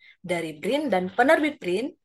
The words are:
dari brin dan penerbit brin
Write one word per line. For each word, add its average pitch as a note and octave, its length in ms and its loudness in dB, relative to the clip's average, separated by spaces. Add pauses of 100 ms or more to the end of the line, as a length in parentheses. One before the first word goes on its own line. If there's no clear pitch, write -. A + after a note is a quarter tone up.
(220)
dari E3+ 320 -4
brin B3+ 340 -2
dan F#3 240 0
penerbit D4+ 460 2
brin G3+ 340 -4 (140)